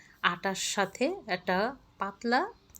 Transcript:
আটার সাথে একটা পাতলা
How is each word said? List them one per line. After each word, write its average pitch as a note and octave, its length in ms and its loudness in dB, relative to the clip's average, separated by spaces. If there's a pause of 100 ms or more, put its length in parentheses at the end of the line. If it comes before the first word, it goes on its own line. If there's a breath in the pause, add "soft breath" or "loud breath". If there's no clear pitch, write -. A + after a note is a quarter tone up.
(220 loud breath)
আটার F#3 340 0
সাথে G#3+ 600 0 (120)
একটা F#3+ 480 0 (220)
পাতলা A#3+ 560 0 (260)